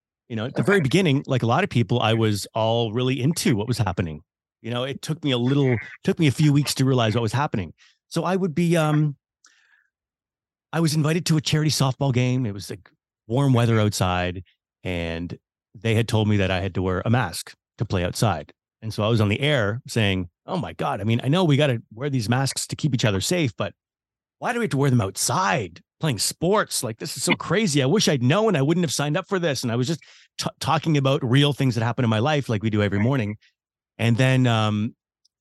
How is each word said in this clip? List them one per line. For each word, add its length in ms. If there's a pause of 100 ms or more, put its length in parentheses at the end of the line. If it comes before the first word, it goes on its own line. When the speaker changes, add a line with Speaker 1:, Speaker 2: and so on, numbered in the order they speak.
(280)
Speaker 1:
You 80
know, 80
at 120
the 60
very 160
Speaker 2:
Okay. 60
Speaker 1:
beginning, 420
like 160
a 40
lot 180
of 60
people, 300
I 120
was 420
all 380
really 280
into 360
what 100
was 120
happening. 420 (400)
You 120
know, 120
it 160
took 240
me 60
a 80
little, 380 (280)
took 140
me 80
a 60
few 200
weeks 220
to 100
realize 300
what 80
was 100
happening. 400 (360)
So 140
I 140
would 180
be, 220
um, 400 (1600)
I 60
was 160
invited 320
to 100
a 40
charity 300
softball 440
game. 320
It 80
was, 160
like, 180 (380)
warm 260
weather 280
outside, 640 (400)
and 520 (380)
they 220
had 100
told 220
me 80
that 140
I 100
had 140
to 80
wear 220
a 60
mask 440 (240)
to 60
play 200
outside. 480 (280)
And 140
so 80
I 60
was 120
on 80
the 120
air 480
saying, 400 (180)
"Oh 100
my 160
God, 280
I 40
mean, 200
I 40
know 160
we 120
gotta 260 (100)
wear 160
these 200
masks 400
to 80
keep 180
each 100
other 160
safe, 360
but 180 (640)
why 140
do 80
we 40
have 60
to 60
wear 140
them 100
outside 800 (160)
playing 200
sports? 640
Like, 140
this 180
is 80
so 80
Speaker 2:
<laughs> 20
Speaker 1:
crazy. 480
I 40
wish 200
I'd 160
known. 320
I 80
wouldn't 220
have 80
signed 240
up 100
for 140
this." 240
And 80
I 40
was 120
just 120 (380)
t-, 80 (140)
talking 360
about 320
real 240
things 220
that 80
happen 220
in 60
my 100
life, 280
like 140
we 80
do 140
every 160
morning. 360 (640)
And 180
then, 300
um, 480 (460)